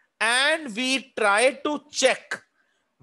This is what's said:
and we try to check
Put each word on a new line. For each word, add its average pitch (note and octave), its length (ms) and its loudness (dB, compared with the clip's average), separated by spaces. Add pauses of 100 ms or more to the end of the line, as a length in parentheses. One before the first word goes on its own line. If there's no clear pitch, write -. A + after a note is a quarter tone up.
(200)
and C4 560 0
we B3+ 420 -4
try A3 340 4 (120)
to D4 260 -4
check - 500 -2 (640)